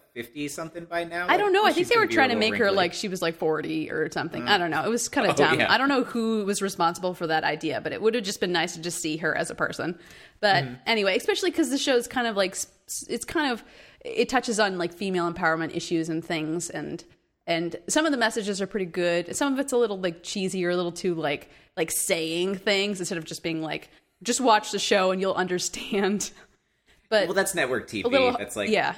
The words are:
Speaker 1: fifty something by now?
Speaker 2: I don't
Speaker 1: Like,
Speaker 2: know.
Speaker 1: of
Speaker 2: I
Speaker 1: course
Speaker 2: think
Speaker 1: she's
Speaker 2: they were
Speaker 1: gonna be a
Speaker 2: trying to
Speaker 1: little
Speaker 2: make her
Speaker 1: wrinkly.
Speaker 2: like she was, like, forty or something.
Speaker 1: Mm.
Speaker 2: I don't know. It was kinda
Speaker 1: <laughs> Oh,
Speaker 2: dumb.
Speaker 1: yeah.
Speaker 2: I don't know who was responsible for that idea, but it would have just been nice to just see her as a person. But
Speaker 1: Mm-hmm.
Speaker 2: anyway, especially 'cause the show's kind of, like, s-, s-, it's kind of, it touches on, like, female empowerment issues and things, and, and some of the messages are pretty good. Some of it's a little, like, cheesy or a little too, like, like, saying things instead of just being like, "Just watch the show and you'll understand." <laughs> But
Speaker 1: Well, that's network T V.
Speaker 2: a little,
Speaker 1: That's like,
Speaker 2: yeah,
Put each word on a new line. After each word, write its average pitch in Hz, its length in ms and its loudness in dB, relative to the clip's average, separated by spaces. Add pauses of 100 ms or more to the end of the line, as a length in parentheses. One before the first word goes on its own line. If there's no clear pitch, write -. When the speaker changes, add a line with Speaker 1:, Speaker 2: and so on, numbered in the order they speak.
(140)
Speaker 1:
fifty 147 360 -8
something 165 360 -10
by 170 200 -4
now? 170 240 -6
Speaker 2:
I 320 80 4
don't 415 100 2
Speaker 1:
Like, 381 60 4
Speaker 2:
know. 392 80 4
Speaker 1:
of 427 40 4
Speaker 2:
I - 40 6
Speaker 1:
course 285 60 2
Speaker 2:
think 359 120 2
Speaker 1:
she's - 20 -10
Speaker 2:
they 480 80 4
were 453 60 6
Speaker 1:
gonna - 60 0
be - 40 -2
a - 20 0
Speaker 2:
trying 269 140 6
to 233 60 2
Speaker 1:
little 220 160 2
Speaker 2:
make 208 80 -2
her 226 60 4
Speaker 1:
wrinkly. 196 120 4
Speaker 2:
like 175 160 2
she - 140 -6
was, 185 140 -4
like, 165 160 0
forty 156 540 -2
or 156 200 -2
something. 160 320 -4
Speaker 1:
Mm. 120 60 -2
Speaker 2:
I - 80 6
don't 175 140 0
know. 151 140 0
It 202 40 0
was 233 200 0
kinda 208 200 2
Speaker 1:
<laughs> 147 40 2
Oh, - 20 0
Speaker 2:
dumb. 156 240 6
Speaker 1:
yeah. 110 120 4
Speaker 2:
I 214 60 6
don't 269 120 4
know 269 140 4
who 226 420 -2
was 202 160 -2
responsible 180 520 0
for 170 140 -4
that 160 160 0
idea, 151 380 -2
but 156 120 -4
it 98 80 -6
would 214 140 4
have 240 80 -2
just 185 160 -8
been 185 120 0
nice 175 240 0
to 165 60 -12
just 170 200 -6
see 156 160 -2
her 160 180 -2
as - 140 -2
a - 60 -8
person. 160 420 -4 (420)
But 190 260 4
Speaker 1:
Mm-hmm. 123 80 -8 (120)
Speaker 2:
anyway, 202 320 2
especially 381 340 0
'cause 302 180 0
the 269 80 0
show's 254 300 2
kind 240 200 -2
of, 220 100 -2
like, 190 140 2
s-, - 160 -8 (200)
s-, - 220 -10
it's 233 160 -4
kind 302 260 0
of, 226 120 -6 (400)
it - 260 0
touches 240 300 0
on, 196 180 2
like, 170 160 -4
female 180 380 -2
empowerment 165 440 0
issues 170 340 -2
and 165 160 -4
things, 160 440 -4
and, 151 340 -8 (440)
and 170 280 0 (120)
some 311 180 2
of 311 60 2
the 277 60 0
messages 214 440 -2
are 190 60 -2
pretty 190 200 -4
good. 175 480 0
Some 285 180 0
of 262 60 0
it's 269 140 -2
a 247 40 2
little, 214 220 2
like, 175 240 -4
cheesy 185 420 -2
or 175 60 2
a 180 40 2
little 175 160 0
too, 175 240 -2
like, 147 340 -4 (280)
like, 165 140 0
saying 175 640 0
things 196 440 0
instead 180 200 -4
of 160 60 -8
just - 180 -10
being 160 180 -4
like, 151 280 -8 (340)
"Just 240 180 0
watch 214 300 4
the 202 80 -2
show 190 320 4
and 185 100 0
you'll 190 140 0
understand." 185 1000 0
<laughs> - 60 -20 (680)
But 208 180 4
Speaker 1:
Well, 165 80 -4
that's 190 180 0
network 131 360 0
T 101 140 -4
V. - 40 0
Speaker 2:
a - 20 -
little, 247 280 4
Speaker 1:
That's - 180 -8
like, 208 140 0
Speaker 2:
yeah, 185 280 2